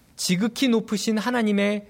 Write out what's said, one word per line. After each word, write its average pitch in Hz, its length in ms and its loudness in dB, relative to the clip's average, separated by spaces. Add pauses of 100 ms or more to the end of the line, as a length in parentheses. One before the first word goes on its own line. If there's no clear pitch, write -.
(160)
지극히 226 520 0
높으신 220 500 0
하나님의 208 720 0